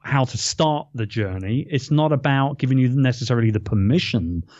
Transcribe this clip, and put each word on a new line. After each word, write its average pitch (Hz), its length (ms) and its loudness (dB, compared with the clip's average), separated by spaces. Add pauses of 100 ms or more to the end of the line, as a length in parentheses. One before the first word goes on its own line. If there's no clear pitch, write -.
how 139 220 2
to 117 140 -4
start 156 560 0
the 113 120 -4
journey. 101 640 -4
It's 139 220 -4
not 151 220 2
about 139 460 0
giving 131 200 2
you 131 100 4
necessarily 123 640 2
the 104 100 0
permission 101 840 0 (160)